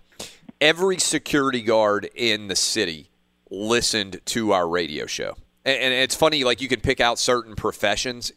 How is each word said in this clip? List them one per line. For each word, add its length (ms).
every 400
security 640
guard 520
in 320
the 80
city 540
listened 760
to 280
our 140
radio 380
show. 300
And, 160
and 120
it's 220
funny, 280
like, 180
you 60
can 120
pick 220
out 180
certain 360
professions, 800